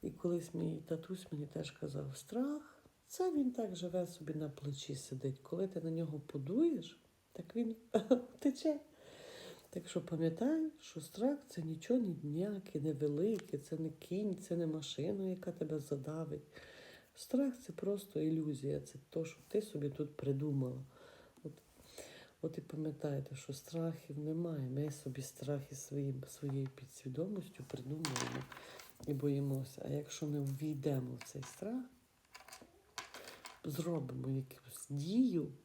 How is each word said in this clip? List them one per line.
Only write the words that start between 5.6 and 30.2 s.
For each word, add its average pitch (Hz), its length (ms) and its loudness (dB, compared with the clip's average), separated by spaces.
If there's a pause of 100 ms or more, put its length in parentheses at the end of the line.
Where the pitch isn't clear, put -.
ти 185 140 -2
на 160 100 0
нього 160 280 0
подуєш, 202 800 2 (340)
так - 220 -8
він 226 200 2 (180)
<laughs> 247 420 6
втече». 294 440 4 (920)
Так - 180 -4
що 170 140 0
пам'ятай, 170 760 4
що - 220 -10
страх — 269 460 2
це - 140 -4
нічого 160 380 4
ні-, 185 240 2
ніяке, 180 560 0
не 151 140 2
велике, 151 640 2
це - 200 -4
не 160 120 0
кінь, 190 480 -2
це - 180 -2
не 170 120 4
машина, 156 560 0
яка 185 280 -2
тебе 156 280 0
задавить. 147 680 -4 (680)
Страх — 262 380 4 (120)
це 165 80 -8
просто 196 460 0
ілюзія, 147 600 2
це 139 200 -10 (100)
то, 165 160 0
що - 220 -10
ти 214 140 2
собі 147 280 -2
тут 143 280 -4
придумала. 135 680 2 (600)
От, 151 80 -8 (920)
от 160 160 -2
і 165 40 -6
пам'ятайте, 147 760 -2
що - 180 -8
страхів 160 680 -4
немає, 156 500 0
ми 143 220 2
собі 135 300 -4
страхи 139 540 -2
своїм, 139 520 -2
своєю 135 480 0
підсвідомістю 156 880 -4
придумуємо 131 800 -2 (640)
і 151 60 2
боїмося. 139 720 2
А 127 40 -4
якщо 147 380 -2